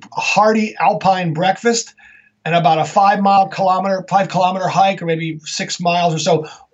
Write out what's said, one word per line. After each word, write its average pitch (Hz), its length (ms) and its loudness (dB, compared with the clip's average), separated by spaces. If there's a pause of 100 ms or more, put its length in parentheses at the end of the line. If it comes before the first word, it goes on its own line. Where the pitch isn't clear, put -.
(120)
hearty 214 680 0
alpine 180 520 0
breakfast 190 640 -2 (500)
and 165 100 -2
about 165 220 2
a 160 80 -2
five 202 360 2
mile 196 260 4
kilometer, 185 640 -2
five 190 180 2
kilometer 180 400 0
hike, 185 340 2
or 170 40 -6
maybe 160 400 -4
six - 340 -8
miles 175 340 0
or 160 60 -4
so, 156 260 0 (280)